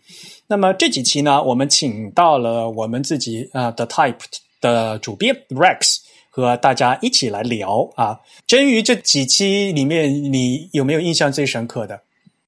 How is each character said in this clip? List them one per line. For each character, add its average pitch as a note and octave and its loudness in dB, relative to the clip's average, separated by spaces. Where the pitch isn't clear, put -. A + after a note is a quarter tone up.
那 G#3+ -2
么 F#3+ 2
这 D#4+ 0
几 A#3 -2
期 C#3+ 0
呢， D3 4
我 B2+ 0
们 C3+ 0
请 A2 -2
到 E3 4
了 A#2 -2
我 A2 -4
们 A#2 -4
自 D3 -2
己， A#2 -8
呃， B2 -2
The A#2 -4
Type C3 0
的 A2+ 0
主 G#2+ -10
编 A3+ 0
Rex D3+ 2
和 B2 0
大 C3 2
家 B2+ 2
一 A#3+ -2
起 C#3 0
来 G#2 -4
聊 A2+ -2
啊。 A2+ -2
真 C#4 4
宇 A3 2
这 B3 2
几 - 0
期 G3 0
里 C#3+ 0
面， D3+ 2
你 C3 -2
有 C#3+ 0
没 C#3+ 0
有 D#3 0
印 E3+ -2
象 D3+ 2
最 D3 -2
深 A#2 -4
刻 A2+ -8
的？ G2+ -14